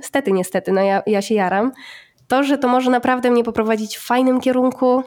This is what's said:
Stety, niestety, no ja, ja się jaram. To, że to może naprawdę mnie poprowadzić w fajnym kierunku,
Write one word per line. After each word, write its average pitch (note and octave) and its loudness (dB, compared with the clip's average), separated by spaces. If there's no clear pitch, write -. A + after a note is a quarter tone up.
Stety, C4+ -2
niestety, F#3 -2
no F#3+ 2
ja, G3 0
ja G3+ 0
się G#3+ -2
jaram. G3+ 0
To, C4 2
że C#4 0
to C4 0
może B3+ 2
naprawdę B3+ 0
mnie A#3+ 2
poprowadzić A3 -2
w - -16
fajnym B3+ 2
kierunku, B3+ 0